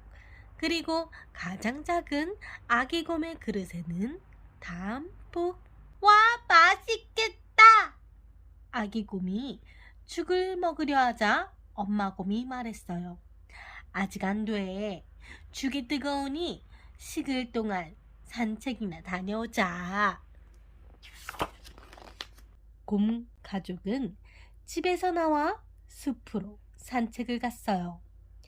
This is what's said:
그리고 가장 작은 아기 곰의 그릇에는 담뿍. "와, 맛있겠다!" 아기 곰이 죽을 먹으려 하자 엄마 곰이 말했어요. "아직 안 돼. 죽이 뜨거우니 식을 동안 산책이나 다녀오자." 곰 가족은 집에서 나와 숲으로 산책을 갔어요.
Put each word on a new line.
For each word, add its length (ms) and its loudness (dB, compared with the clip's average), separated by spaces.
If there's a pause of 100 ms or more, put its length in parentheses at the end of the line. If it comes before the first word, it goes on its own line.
(580)
그리고 520 -2 (240)
가장 500 -6
작은 540 -2 (300)
아기 360 2
곰의 360 -4
그릇에는 840 -6 (380)
담뿍. 1000 -6 (420)
"와, 100 10 (360)
맛있겠다!" 1160 4 (1040)
아기 380 -4
곰이 520 -6 (460)
죽을 500 -2
먹으려 440 0
하자 520 2 (220)
엄마 400 -2
곰이 320 -4
말했어요. 720 -10 (720)
"아직 320 -4
안 220 0
돼. 580 -4 (480)
죽이 360 -4
뜨거우니 760 -4 (340)
식을 540 -4
동안 440 -4 (300)
산책이나 760 -6
다녀오자." 1200 -2 (2750)
곰 420 0 (140)
가족은 760 -6 (520)
집에서 440 0
나와 500 2 (260)
숲으로 720 -8 (160)
산책을 640 -4
갔어요. 600 -4 (460)